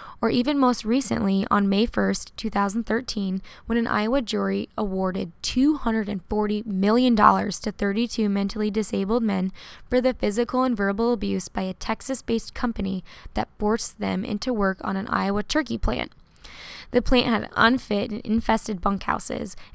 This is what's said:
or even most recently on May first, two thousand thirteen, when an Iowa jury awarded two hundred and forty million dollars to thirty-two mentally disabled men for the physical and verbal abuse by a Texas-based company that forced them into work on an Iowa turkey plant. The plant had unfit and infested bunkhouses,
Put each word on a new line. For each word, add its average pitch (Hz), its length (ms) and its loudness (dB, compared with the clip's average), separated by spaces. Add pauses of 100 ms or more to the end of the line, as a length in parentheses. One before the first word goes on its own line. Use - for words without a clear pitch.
(220)
or 226 80 2
even 269 300 2
most 247 260 4
recently 214 640 2
on 202 180 2
May 202 200 2
first, 196 500 -2
two 220 140 -6
thousand 202 320 0
thirteen, 202 580 -2 (240)
when 233 140 0
an 233 80 0
Iowa 226 340 0
jury 202 560 -2
awarded 190 540 -2 (100)
two 285 360 2
hundred 220 320 0
and 202 200 -4
forty 208 340 0
million 220 520 4
dollars 202 460 6
to 214 100 -4
thirty-two 208 580 0
mentally 202 400 -2
disabled 208 540 0
men 190 280 0 (380)
for 254 100 4
the 254 140 2
physical 233 480 0
and 254 160 2
verbal 202 340 2
abuse 196 360 0
by - 160 -4
a 185 100 -4
Texas-based - 800 -4
company 190 500 -4 (300)
that - 240 -2
forced 214 420 -2
them 190 240 -2
into 208 300 -4
work 196 280 0
on 196 140 -4
an 190 120 -4
Iowa 196 340 -2
turkey 233 380 -2
plant. - 320 -2 (800)
The 247 120 4
plant - 240 4
had 214 280 0
unfit 220 560 2
and 208 100 -8
infested 220 600 -2
bunkhouses, - 760 -2 (200)